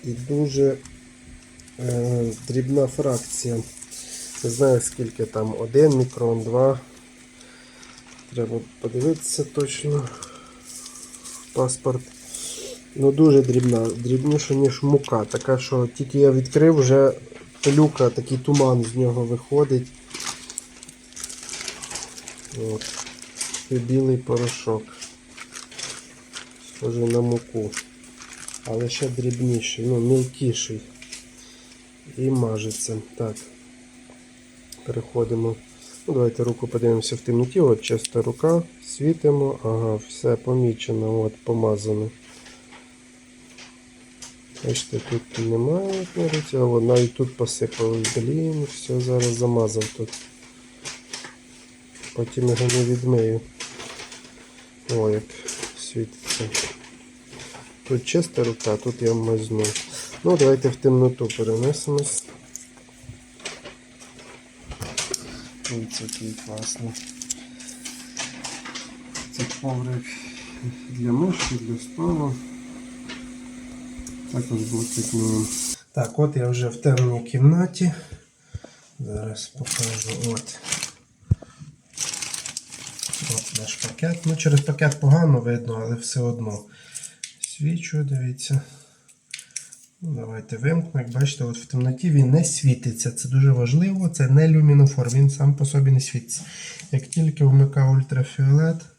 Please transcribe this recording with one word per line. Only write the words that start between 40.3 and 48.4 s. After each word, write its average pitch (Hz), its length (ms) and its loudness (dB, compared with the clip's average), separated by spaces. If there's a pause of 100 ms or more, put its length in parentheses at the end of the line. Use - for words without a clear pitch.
помічено. 113 840 0
От, 110 220 -2
помазано. 107 680 0 (2500)
Бачите, 120 360 -4 (100)
тут 117 300 -6
немає 165 680 0 (100)
на 175 80 -2
руці. 156 340 -2
А 127 60 4
от 120 200 4
навіть 123 300 4
тут 127 240 -2
посипали. 113 640 -2 (120)
Блін, 151 580 -2